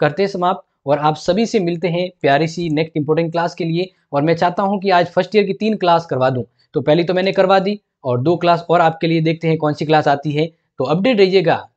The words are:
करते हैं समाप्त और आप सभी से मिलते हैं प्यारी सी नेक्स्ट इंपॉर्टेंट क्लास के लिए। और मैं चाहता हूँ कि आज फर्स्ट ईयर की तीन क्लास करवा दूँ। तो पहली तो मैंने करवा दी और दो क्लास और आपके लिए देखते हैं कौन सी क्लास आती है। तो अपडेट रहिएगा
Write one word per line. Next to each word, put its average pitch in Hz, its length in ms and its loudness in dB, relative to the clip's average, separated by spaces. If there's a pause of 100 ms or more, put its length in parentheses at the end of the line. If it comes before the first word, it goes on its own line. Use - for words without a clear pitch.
करते 151 220 0
हैं 196 60 0
समाप्त 185 380 -2 (200)
और 143 140 2
आप 151 160 0
सभी 208 300 -2
से 220 140 0
मिलते 170 280 -2
हैं 175 200 -2 (140)
प्यारी 147 260 2
सी 170 220 -6
नेक्स्ट 160 260 -2
इंपॉर्टेंट 156 360 -2
क्लास 170 220 -4
के 180 100 -8
लिए। 170 260 -4 (220)
और 143 100 0
मैं 160 140 2
चाहता 175 260 0
हूँ 196 180 -2
कि 190 100 -2
आज 175 160 4
फर्स्ट 180 300 -2
ईयर 208 80 4
की 190 100 -4
तीन 214 220 -2
क्लास 170 300 2
करवा 131 240 0
दूँ। 123 140 -4 (300)
तो 151 60 -2
पहली 156 240 2
तो 175 100 -2
मैंने 185 180 0
करवा 190 260 4
दी 202 220 -4 (240)
और 123 160 -2
दो 165 160 2
क्लास 170 340 0
और 175 100 4
आपके 165 260 0
लिए 165 140 0
देखते 160 280 -2
हैं 160 100 2
कौन 151 160 -2
सी 151 120 -6
क्लास 151 220 2
आती 139 240 0
है। 156 140 0 (340)
तो 131 40 -2
अपडेट 190 340 0
रहिएगा 180 380 2 (200)